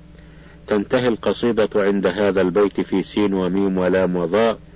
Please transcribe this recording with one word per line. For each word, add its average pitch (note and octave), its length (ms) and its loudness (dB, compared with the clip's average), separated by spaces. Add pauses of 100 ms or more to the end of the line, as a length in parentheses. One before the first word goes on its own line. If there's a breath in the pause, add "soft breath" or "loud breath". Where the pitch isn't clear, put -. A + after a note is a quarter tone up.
(680 loud breath)
تنتهي G#2+ 400 0
القصيدة G#2+ 680 0
عند G2+ 320 2
هذا F#2+ 340 0
البيت F#2+ 400 0
في F#2 220 -2
سين G#2 300 -2
وميم F#2+ 440 0
ولام F#2 380 2
وظاء، G2+ 440 0 (160 loud breath)